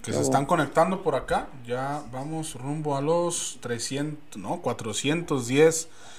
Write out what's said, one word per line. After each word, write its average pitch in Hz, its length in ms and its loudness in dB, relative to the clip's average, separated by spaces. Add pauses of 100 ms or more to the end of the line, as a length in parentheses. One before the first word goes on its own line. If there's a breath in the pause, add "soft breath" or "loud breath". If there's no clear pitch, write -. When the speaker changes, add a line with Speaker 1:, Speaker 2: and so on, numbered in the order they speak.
Speaker 1:
que - 100 -6
se 139 60 0
Speaker 2:
Hola. 143 80 4
Speaker 1:
están 143 220 4
conectando 165 560 4
por 151 100 0
acá. 175 340 -2 (180)
Ya 135 460 -4
vamos 151 440 -6
rumbo 143 420 -2
a 139 40 0
los 170 600 0
trescientos, 131 800 -4
no, 143 200 -4
cuatrocientos 131 840 0
diez 156 400 6 (320 loud breath)